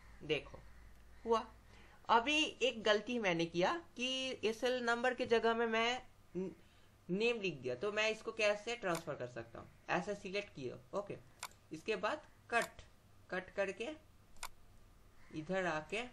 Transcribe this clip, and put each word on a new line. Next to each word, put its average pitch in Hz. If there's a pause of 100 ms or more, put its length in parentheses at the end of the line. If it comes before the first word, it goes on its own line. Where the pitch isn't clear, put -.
(240)
देखो 147 (640)
हुआ। 226 (640)
अभी 294
एक 233
गलती 220
मैंने 170
किया 202 (120)
कि 262
एसएल 240
नंबर 247
के 254
जगह 226
में 233
मैं 233 (340)
न-, 185 (520)
नेम 220
लिख 180
दिया, 123
तो 202
मैं 214
इसको 220
कैसे 214
ट्रांसफर 170
कर 123
सकता -
हूँ, - (220)
ऐसे 185
सिलेक्ट 202
किया। 123 (180)
ओके, 196 (540)
इसके 196
बाद 240 (280)
कट, - (480)
कट 185
करके 202 (1400)
इधर 180
आके 190